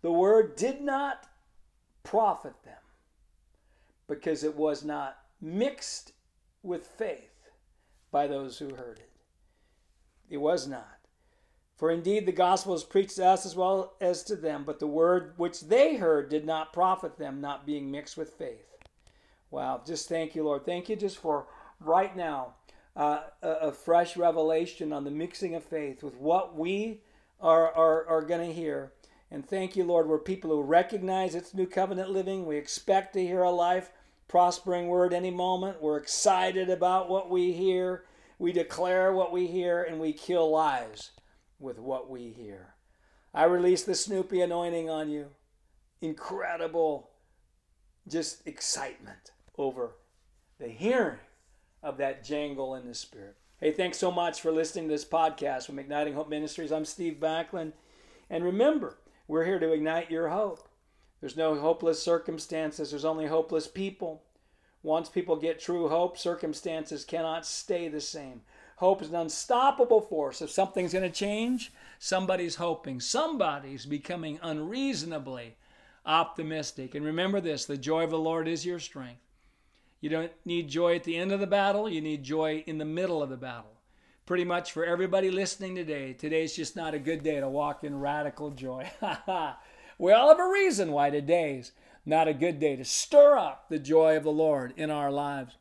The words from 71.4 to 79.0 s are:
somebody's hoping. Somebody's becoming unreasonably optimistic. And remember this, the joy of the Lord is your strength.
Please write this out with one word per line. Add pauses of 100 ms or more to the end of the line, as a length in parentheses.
somebody's
hoping.
Somebody's
becoming
unreasonably (480)
optimistic.
And
remember
this,
the
joy
of
the
Lord
is
your
strength. (800)